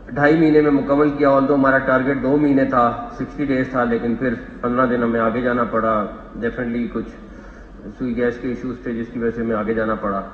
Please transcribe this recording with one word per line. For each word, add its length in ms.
ढाई 260
महीने 220
में 100
मुकम्मल 380
किया। 200
Although 240
हमारा 240
target 400
दो 200
महीने 280
था, 520
sixty 280
days 300
था, 80
लेकिन 320
फिर 200
पन्द्रह 220
दिन 180
हमें 160
आगे 220
जाना 220
पड़ा। 440
Definitely 560
कुछ 160
sui 140
gas 260
के 80
इश्यूज 380
थे 80
जिसकी 260
वजह 120
से 100
हमें 140
आगे 180
जाना 220
पड़ा, 280